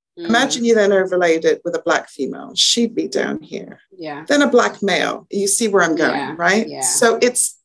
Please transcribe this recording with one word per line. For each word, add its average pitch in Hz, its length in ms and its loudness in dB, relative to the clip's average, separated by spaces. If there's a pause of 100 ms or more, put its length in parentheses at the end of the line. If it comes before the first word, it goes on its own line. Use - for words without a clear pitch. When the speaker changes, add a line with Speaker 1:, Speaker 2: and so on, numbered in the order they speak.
(180)
Speaker 1:
Mm. 170 100 -10
Speaker 2:
Imagine 247 360 0
you 233 100 4
then 202 180 4
overlaid 180 520 2
it 156 200 2
with 170 100 -2
a - 80 -6
black 160 260 -2
female. - 460 -8
She'd - 400 2
be 160 140 -4
down - 340 -4
here. - 380 -14 (160)
Speaker 1:
Yeah. 156 320 -12
Speaker 2:
Then 285 140 4
a 269 80 2
black 208 320 2
male. 135 480 -2
You 202 180 -2
see 226 200 0
where 196 140 4
I'm 160 140 2
going, 143 180 0
Speaker 1:
Yeah. 139 240 -6
Speaker 2:
right? 185 300 0
Speaker 1:
Yeah. 139 140 -10
Speaker 2:
So 226 400 2
it's - 420 0